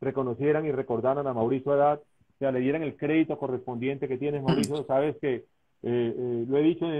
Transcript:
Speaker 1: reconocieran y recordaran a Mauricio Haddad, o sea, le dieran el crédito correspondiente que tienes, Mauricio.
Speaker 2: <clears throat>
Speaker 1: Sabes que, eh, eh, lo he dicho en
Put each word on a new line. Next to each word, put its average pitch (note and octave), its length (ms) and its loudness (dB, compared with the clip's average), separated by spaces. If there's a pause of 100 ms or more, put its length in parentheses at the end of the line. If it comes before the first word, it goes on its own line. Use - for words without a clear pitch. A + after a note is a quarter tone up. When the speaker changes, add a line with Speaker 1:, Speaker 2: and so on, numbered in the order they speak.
Speaker 1:
reconocieran C3+ 680 0
y D3 60 0
recordaran C3 540 0
a C3 60 -2
Mauricio B2+ 400 0
Haddad, C#3+ 260 4
o - 400 -20
sea, C3+ 140 0
le B2+ 80 0
dieran C#3+ 220 0
el D3 140 -4
crédito D#3 420 2
correspondiente B2+ 680 -4
que C3 100 -4
tienes, C#3+ 240 -2
Mauricio. D3 420 0
Speaker 2:
<clears throat> - 20 -18
Speaker 1:
Sabes C#3 340 2
que, C3 240 -2 (380)
eh, A#2 360 0
eh, A#2+ 300 -2
lo C3+ 100 2
he D3 40 4
dicho E3+ 240 2
en E3 140 -2